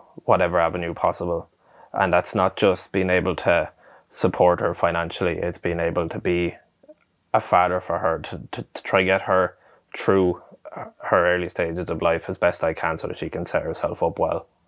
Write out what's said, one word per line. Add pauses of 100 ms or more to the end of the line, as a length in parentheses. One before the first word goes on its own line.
(260)
whatever
avenue
possible, (420)
and
that's
not
just
being
able
to (420)
support
her
financially,
it's
being
able
to
be (760)
a
father
for
her,
to, (100)
to,
to
try
get
her (400)
through (300)
her
early
stages
of
life
as
best
I
can
so
that
she
can
set
herself
up
well (200)